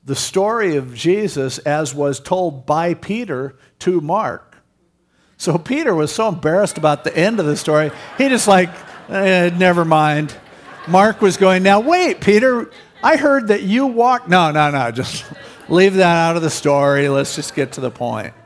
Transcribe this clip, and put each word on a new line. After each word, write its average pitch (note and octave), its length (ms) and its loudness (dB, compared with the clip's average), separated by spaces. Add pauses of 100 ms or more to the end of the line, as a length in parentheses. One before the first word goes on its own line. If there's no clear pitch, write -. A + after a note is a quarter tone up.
the C3+ 120 -6
story G3+ 600 -2
of B2+ 180 -6
Jesus D#3 640 -2
as D3 360 -4
was C#3+ 240 -2
told E3+ 460 -4
by E3 300 -2
Peter E3+ 600 -8 (240)
to F3+ 200 0
Mark. D3+ 560 -6 (800)
So D3+ 220 0
Peter C#4 360 -2
was D3+ 200 -2
so A3 140 0
embarrassed F3 500 0
about D3+ 260 0
the - 100 -6
end G3+ 240 0
of D#3+ 80 -2
the D3 100 0
story, D3+ 340 0 (260)
he C4+ 120 2
just, A#3+ 200 0
like, F#3 220 4 (400)
"Eh, F#3+ 480 2
never F3 260 0
mind." D3+ 500 0 (520)
Mark G3 340 2
was G3 160 2
going, F#3 260 4
"Now G3 180 4
wait, D#4+ 400 0
Peter, A#3 500 2 (320)
I D4+ 140 4
heard C#4 320 2
that G3+ 160 0
you A#3+ 220 0
walked," A#3+ 420 0
no, F3 220 4
no, D3 200 2
no, C3 200 -2
just B2 340 -8 (220)
<laughs> - 220 -20
leave F#3+ 280 4
that E3+ 340 2
out E3+ 60 0
of E3 60 -4
the D#3 80 0
story. C#3+ 600 2
Let's C#3 240 -2
just - 200 -10
get C3+ 180 -4
to - 100 -12
the B2 80 -4
point. A2+ 420 -8 (140)